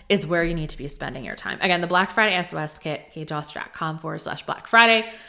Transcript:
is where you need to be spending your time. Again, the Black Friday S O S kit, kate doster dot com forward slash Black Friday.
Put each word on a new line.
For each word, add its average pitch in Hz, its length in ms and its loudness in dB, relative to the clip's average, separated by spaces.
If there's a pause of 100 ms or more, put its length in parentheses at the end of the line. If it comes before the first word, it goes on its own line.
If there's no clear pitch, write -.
is 196 180 2
where 170 160 2
you 170 120 0
need 156 160 -4
to - 80 -12
be 135 100 -10
spending 139 360 -10
your - 120 -10
time. - 240 -6
Again, 175 220 2
the 170 40 0
Black 180 240 4
Friday 214 240 4
S 175 200 -2
O - 20 -8
S 156 220 -6
kit, - 340 -8
kate 156 160 -10
doster 151 260 -6
dot - 200 -10
com 160 240 -4
forward 156 240 -8
slash - 240 -8
Black - 200 -6
Friday. 226 440 6 (180)